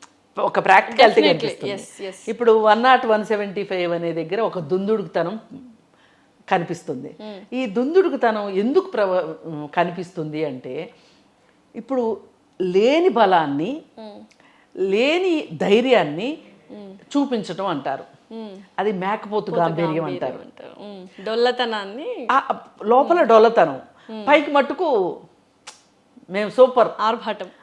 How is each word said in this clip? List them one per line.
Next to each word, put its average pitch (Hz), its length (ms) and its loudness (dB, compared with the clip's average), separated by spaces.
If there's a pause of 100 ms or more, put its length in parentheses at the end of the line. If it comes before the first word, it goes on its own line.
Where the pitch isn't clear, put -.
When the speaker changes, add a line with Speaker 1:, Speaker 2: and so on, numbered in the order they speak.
(380)
Speaker 1:
ఒక 202 260 0
ప్రాక్టికాలిటీ 220 560 6
Speaker 2:
Definitely. 226 380 0
Speaker 1:
కనిపిస్తుంది. 196 480 -10
Speaker 2:
Yes, 185 80 -14
yes. - 120 -20
Speaker 1:
ఇప్పుడు 226 240 2
వన్ 220 320 4
నాట్ 254 220 6
వన్ 214 200 2
సెవెంటీ 202 380 -4
ఫైవ్ 175 300 -4
అనే 170 200 -4
దగ్గర 165 280 -6
ఒక 190 180 -2
దుందుడుకుతనం 185 800 -4 (1080)
కనిపిస్తుంది. 170 580 -4
Speaker 2:
Hmm. 208 480 -16
Speaker 1:
ఈ 254 100 -2
దుందుడుకుతనం 240 840 0
ఎందుకు 247 420 0
ప్రవ-, 185 420 -2 (420)
కనిపిస్తుంది 170 680 -4
అంటే, 127 480 -10 (840)
ఇప్పుడు 226 420 -4 (440)
లేని 226 480 2
బలాన్ని, 185 720 0 (180)
Speaker 2:
Hmm. 214 240 -18 (540)
Speaker 1:
లేని 285 760 0
ధైర్యాన్ని 202 840 2 (340)
Speaker 2:
Hmm. 202 220 -18 (240)
Speaker 1:
చూపించటం 208 480 -4
అంటారు. 143 380 -4 (300)
Speaker 2:
Hmm. 214 280 -16 (180)
Speaker 1:
అది 202 120 0
మేకపోతు 202 600 -4
Speaker 2:
పోతు - 80 -2
Speaker 1:
గాంభీర్యం 165 380 -2
Speaker 2:
గాంభీర్యం 160 80 -4
Speaker 1:
అంటారు. 143 280 -6
Speaker 2:
అంటారు. - 680 -20
Hmm. 185 240 -20
డొల్లతనాన్ని, 240 1080 -4
Speaker 1:
ఆ, 247 280 0 (240)
లోపల 254 340 4
Speaker 2:
Hmm. 311 100 4
Speaker 1:
డొల్లతనం, 220 540 6 (300)
Speaker 2:
Hmm. 214 160 -14
Speaker 1:
పైకి 294 240 4
మట్టుకు 269 680 0 (1120)
మేము 196 200 -4
సూపర్ 247 380 6 (120)
Speaker 2:
ఆర్భాటం. 214 480 -4 (160)